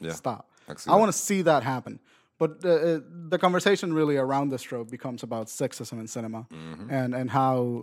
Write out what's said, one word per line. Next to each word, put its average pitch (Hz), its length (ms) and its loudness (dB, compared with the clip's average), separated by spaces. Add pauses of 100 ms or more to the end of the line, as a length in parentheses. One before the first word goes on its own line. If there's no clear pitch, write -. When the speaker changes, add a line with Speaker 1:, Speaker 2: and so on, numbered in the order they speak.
Speaker 1:
Yeah. 82 120 -6
Speaker 2:
Stop." - 360 -6 (180)
Speaker 1:
I - 40 -12
can 76 80 -12
see - 100 -8
Speaker 2:
I 151 60 6
Speaker 1:
that. 202 40 8
Speaker 2:
wanna 214 140 4
see 196 300 0
that 151 200 6
happen. 127 360 -4 (400)
But, 160 240 -2
uh, 185 60 2
uh, 165 300 4 (300)
the 175 100 0
conversation 180 540 4
really 156 240 4
around 135 320 2
this 131 120 -4
trope 117 300 -8
becomes 123 320 -8
about 113 240 -6
sexism - 520 -6
in 110 80 -10
cinema 113 440 -8
Speaker 1:
Mm-hmm. 80 400 -12
Speaker 2:
and, 127 240 0
and 127 160 -4
how, 127 520 2